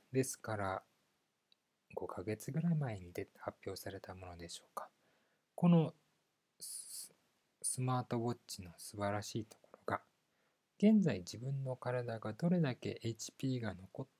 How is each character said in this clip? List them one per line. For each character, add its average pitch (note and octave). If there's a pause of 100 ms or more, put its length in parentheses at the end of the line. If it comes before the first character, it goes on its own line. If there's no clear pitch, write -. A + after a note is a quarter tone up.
(140)
で C3
す -
か A2
ら、 G2 (1080)
五 -
ヶ -
月 G#2+
ぐ D#3+
ら E3+
い E3
前 B2+
に F2
で-、 G2 (100)
発 -
表 G2
さ G2
れ F#2+
た F#2
も F#2
の F2
で E2+
し -
ょ -
う -
か。 - (680)
こ F3
の E3 (680)
ス-、 - (480)
ス -
マ B2+
ー -
ト B2
ウ A#2
ォ A#2+
ッ A#2+ (100)
チ -
の F2
素 -
晴 G2+
ら G#2
し -
い G#2+
と -
こ -
ろ -
が、 G2+ (840)
現 G#3+
在 C#3
自 F2+
分 C3+
の B2+
体 B2
が G#2+
ど E3+
れ F3+
だ C#3
け -
エ A2+
イ A2+
チ -
ピ C3
ー -
が G2+
残 F#2
っ C3 (120)